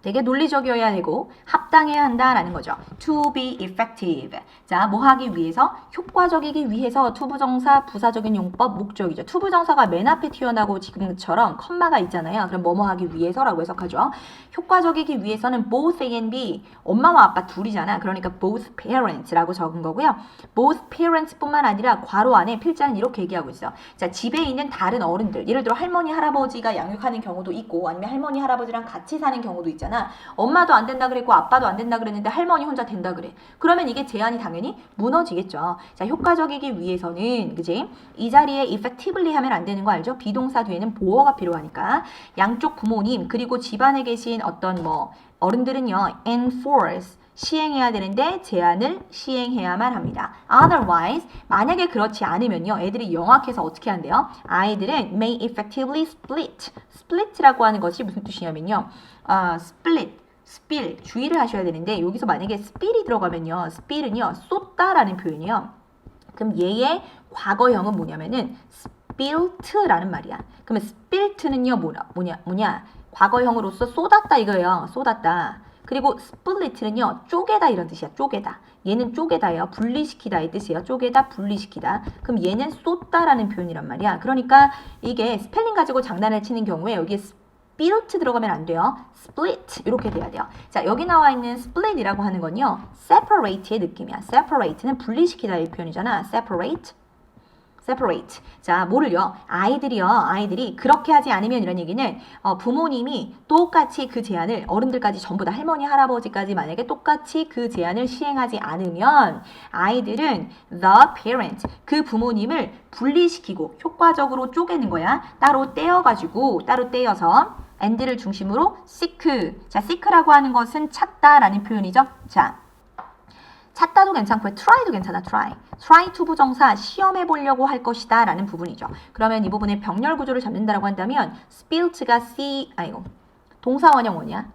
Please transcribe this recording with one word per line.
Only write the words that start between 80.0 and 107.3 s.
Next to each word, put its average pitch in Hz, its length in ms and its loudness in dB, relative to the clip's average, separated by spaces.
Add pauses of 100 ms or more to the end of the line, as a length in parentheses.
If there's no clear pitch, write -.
뜻이에요. 175 320 -6
쪼개다, 254 440 0
분리시키다. 202 720 -6 (200)
그럼 214 220 -2
얘는 233 260 -2
쏟다라는 330 800 0
표현이란 170 400 -8
말이야. 185 320 -2
그러니까 262 500 6 (320)
이게 233 360 -2
스펠링 440 360 -2
가지고 277 260 2
장난을 214 440 -2
치는 226 200 -4
경우에 190 300 -4
여기에 190 220 -4
spilt - 1000 -4
들어가면 233 320 0
안 160 160 -6
돼요. 175 300 0 (200)
split - 680 -8
이렇게 233 260 -2
돼야 - 200 -6
돼요. - 160 -8 (220)
자, - 160 -4
여기 247 200 0
나와 320 260 6
있는 240 260 -4
split이라고 247 640 -2
하는 185 180 -2
건요, 196 380 -2 (160)
separate의 220 840 2
느낌이야. - 380 -8
separate는 254 800 0
분리시키다의 214 760 -2
표현이잖아. 185 480 -4
separate, 226 760 -6 (960)
separate. 254 520 -4 (180)
자, 180 260 0
뭐를요? 190 480 2 (120)
아이들이요. 226 600 0
아이들이 208 680 0
그렇게 294 360 2
하지 240 200 4
않으면 220 300 0
이런 180 160 -2
얘기는, 202 400 -4 (240)
어, 190 160 0
부모님이 269 800 -2 (120)
똑같이 320 600 2
그 226 140 -6
제안을 185 460 -4
어른들까지 220 520 0
전부 190 240 -6
다 - 60 -2
할머니, 294 340 -2
할아버지까지 233 720 0
만약에 165 320 -6
똑같이 302 600 -2